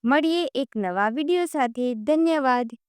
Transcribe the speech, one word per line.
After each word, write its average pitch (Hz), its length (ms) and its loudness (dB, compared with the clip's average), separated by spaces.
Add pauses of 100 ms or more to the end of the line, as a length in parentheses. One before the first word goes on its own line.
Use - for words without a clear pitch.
મળીએ 320 400 2 (100)
એક 254 220 -4
નવા 196 320 0
વીડિયો 320 360 0
સાથે. 247 480 -2
ધન્યવાદ. 262 760 2 (200)